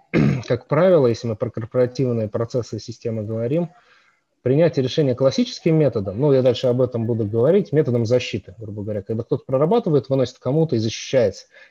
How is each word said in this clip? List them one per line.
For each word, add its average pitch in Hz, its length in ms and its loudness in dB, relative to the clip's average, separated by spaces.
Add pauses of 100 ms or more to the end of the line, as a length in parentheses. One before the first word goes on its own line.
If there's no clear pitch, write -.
(120)
<clears throat> 143 360 0
как 120 200 -4
правило, 160 380 4
если 117 220 -2
мы 107 80 -4
про 117 140 -6
корпоративные 120 800 -2
процессы 117 480 -6
и 104 40 -8
системы 113 440 -8
говорим, 120 440 -4 (760)
принятие 143 420 2
решения 127 300 0
классическим 160 600 0
методом, 110 440 0
ну, 147 120 2
я 131 100 4
дальше 127 240 2
об 123 160 2
этом 117 240 -2
буду 113 180 -2
говорить, 131 480 2
методом 123 320 0
защиты, 113 540 -2
грубо 104 240 -12
говоря, 104 180 -6
когда 110 240 -6
кто-то - 220 -4
прорабатывает, 151 640 0
выносит 135 280 -2
кому-то 156 380 0
и - 20 2
защищается. 110 680 -2 (240)